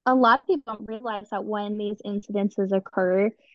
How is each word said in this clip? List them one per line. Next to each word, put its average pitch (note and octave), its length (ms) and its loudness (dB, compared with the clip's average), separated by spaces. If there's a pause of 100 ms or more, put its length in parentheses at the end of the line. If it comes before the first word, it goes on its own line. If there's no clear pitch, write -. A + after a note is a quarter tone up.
a B3+ 100 4
lot B3 260 6
of - 60 -8
people C#4+ 280 -2
don't G#3 120 -14
realize G#3+ 440 -8
that G3+ 140 -4
when G#3 320 -4
these G#3 280 -6
incidences G3+ 720 -2
occur, F#3+ 560 0 (240)